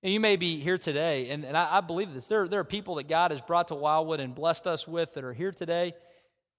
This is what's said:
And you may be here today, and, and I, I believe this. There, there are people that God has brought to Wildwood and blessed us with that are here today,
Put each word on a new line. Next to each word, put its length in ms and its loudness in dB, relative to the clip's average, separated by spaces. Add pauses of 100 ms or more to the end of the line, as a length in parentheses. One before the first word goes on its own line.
And 80 2
you 60 2
may 160 6
be 240 0
here 200 0
today, 520 0
and, 140 -4
and 120 -2
I, 200 4
I 40 6
believe 320 -4
this. 140 -12
There, 220 2
there 100 0
are 60 0
people 320 -6
that 120 -6
God 220 4
has 100 -4
brought 280 0
to 80 -6
Wildwood 420 2
and 160 -6
blessed 320 0
us 220 -2
with 260 -2
that 80 -8
are 100 -8
here 200 -4
today, 420 -2 (640)